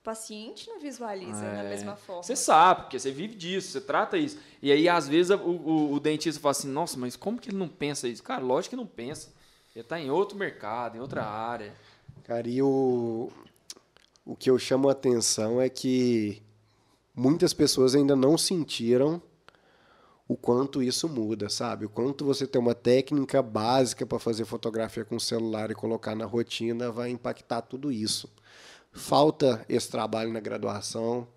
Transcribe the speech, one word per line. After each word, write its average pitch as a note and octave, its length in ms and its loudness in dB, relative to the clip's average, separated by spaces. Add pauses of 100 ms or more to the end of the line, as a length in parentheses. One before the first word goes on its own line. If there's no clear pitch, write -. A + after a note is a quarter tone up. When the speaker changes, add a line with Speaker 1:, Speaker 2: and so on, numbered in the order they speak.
Speaker 1:
O - 20 -20
paciente A3 640 -12
não A4+ 140 -14
visualiza A3 600 -10
da G#3 220 -8
Speaker 2:
É. G3+ 60 -8
Speaker 1:
mesma G3+ 260 -8
forma. F3+ 280 -14
Speaker 2:
Você B3 120 -4
sabe, E3+ 460 6
porque - 180 -10
você C3+ 120 -4
vive G3+ 240 -8
disso, F3+ 360 -6
você C3+ 80 -6
trata F#3 380 0
isso. D3 200 -2 (240)
E C#3 120 0
aí, D#3+ 160 6
às E3 180 2
vezes, E3+ 220 4
o, G3+ 80 6
o, D#3 560 0
o C#3+ 80 0
dentista D3+ 400 -2
fala C#3+ 100 4
assim, C#3 160 -4
"Nossa, C#3+ 320 -4
mas B2 160 -6
como A#3 240 -6
que - 100 -14
ele G3 80 -6
não F3+ 120 -4
pensa C#3+ 400 -4
isso?" G#2+ 120 -8
Cara, - 220 -6
lógico C3 280 0
que B3 40 -10
não A#3+ 120 -8
pensa. C#3 420 -12 (440)
Ele A2+ 120 -14
tá D#3+ 120 -6
em C#3 140 -6
outro G3+ 260 0
mercado, A#2+ 600 -6
em - 20 -12
outra C3 240 -6
área. A2 480 -6 (540)
Speaker 3:
Cara, A#2 240 -4
e B2+ 120 0
o, B2+ 680 2 (960)
o A#2 100 -10
que - 140 2
eu B2+ 100 8
chamo C3+ 300 2
a - 20 4
atenção A#2+ 680 2
é C3 80 2
que B2 720 0 (760)
muitas C3 380 4
pessoas C3 420 4
ainda C#3+ 200 6
não C#3 240 6
sentiram C#3+ 840 2 (1040)
o B2 80 0
quanto C3+ 460 0
isso B2 280 -2
muda, A2 400 -4
sabe? G#2+ 360 -6
O G#2 40 -10
quanto C#3 360 -4
você C3+ 220 0
ter C3+ 100 -2
uma A#2+ 160 2
técnica C3 680 2
básica A#2+ 640 2
pra A#2+ 120 -4
fazer A2+ 280 -2
fotografia A2 600 -6
com A#2 140 -4
celular A2 500 -2
e A2 60 -4
colocar A2 400 -4
na A2 100 -4
rotina A#2 640 -2
vai A#2+ 220 -6
impactar A#2+ 520 -6
tudo C#3 280 -8
isso. G#2+ 360 -4 (680)
Falta C#3 760 4
esse A#2 200 0
trabalho A2+ 440 -2
na A2+ 80 -6
graduação A2 840 -4 (120)